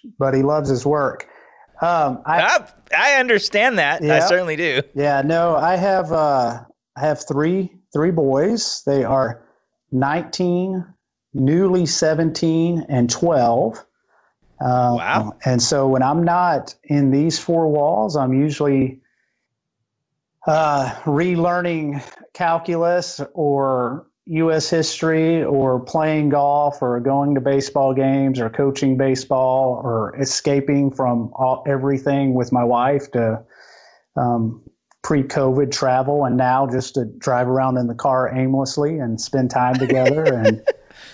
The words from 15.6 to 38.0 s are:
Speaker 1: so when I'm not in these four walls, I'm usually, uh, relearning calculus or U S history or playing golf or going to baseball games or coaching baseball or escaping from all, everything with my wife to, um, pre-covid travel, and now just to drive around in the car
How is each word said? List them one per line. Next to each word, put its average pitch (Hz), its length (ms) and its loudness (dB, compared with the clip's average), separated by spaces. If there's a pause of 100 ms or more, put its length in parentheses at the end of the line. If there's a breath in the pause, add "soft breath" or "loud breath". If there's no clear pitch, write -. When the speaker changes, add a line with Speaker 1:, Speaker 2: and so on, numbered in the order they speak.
Speaker 1:
so 139 260 0
when 131 140 2
I'm 147 220 0
not 175 500 0 (100)
in 143 260 2
these 147 280 0
four 165 300 0
walls, 151 480 0
I'm 131 180 0
usually, 135 680 0 (1500)
uh, 151 440 2 (140)
relearning 165 1000 -2 (320 loud breath)
calculus 170 840 -2 (140)
or 135 720 -2 (220)
U 165 220 0
S 160 180 0
history 160 760 0
or 131 360 0
playing 156 500 0
golf 143 520 0
or 123 180 0
going 139 340 0
to 135 60 0
baseball 139 540 0
games 135 460 0
or 113 100 -2
coaching 135 460 0
baseball 131 880 0
or 113 360 -4
escaping 139 720 0
from 123 440 -2
all, 127 320 -2
everything 139 680 0
with 123 180 -2
my 123 120 2
wife 123 480 0
to, 113 280 0 (760 soft breath)
um, 117 440 -2 (420)
pre-covid 135 680 0
travel, 135 540 0
and 123 120 0
now 127 300 2
just 123 280 -4
to 131 100 -2
drive 123 420 -2
around 131 300 0
in 123 100 -2
the 117 80 -4
car 127 420 0